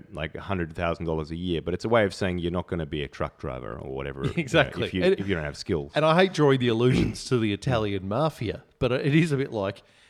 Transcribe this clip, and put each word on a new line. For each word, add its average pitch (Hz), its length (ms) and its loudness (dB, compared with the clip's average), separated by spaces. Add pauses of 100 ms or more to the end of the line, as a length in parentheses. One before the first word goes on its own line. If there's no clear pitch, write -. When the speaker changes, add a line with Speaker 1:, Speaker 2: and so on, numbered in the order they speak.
(140)
Speaker 1:
like, 78 220 -8
a 82 60 -10
hundred 85 340 -2
thousand 85 320 -2
dollars 80 240 -2
a 82 40 -6
year," 85 280 -2
but 85 100 -2
it's 90 100 -4
a 113 60 -4
way 113 160 6
of 92 80 0
saying 90 240 -2
you're 85 140 -2
not 87 160 -4
gonna 82 180 -4
be 73 160 -6
a 69 60 -6
truck - 320 -8
driver 62 420 -8
or 67 100 -10
whatever, 67 300 -8
you 69 80 -2
know, - 40 -6
Speaker 2:
<laughs> - 40 -8
Exactly. 151 480 0
Speaker 1:
if 90 80 -6
you, 92 100 0
Speaker 2:
And 185 160 2
Speaker 1:
if 95 80 -6
you 98 60 0
don't 80 100 0
have 73 140 -6
skills. 73 380 -4
Speaker 2:
and 151 100 2
I 160 100 4
hate 185 180 4
drawing 139 260 4
the 123 80 2
allusions 117 580 2
to 127 140 2
the 110 140 2
Italian 101 540 -2
mafia, 117 540 -2 (180)
but 123 120 2
it 139 240 2
is 165 160 4
a 139 60 2
bit 135 140 -4
like 101 300 -4 (280)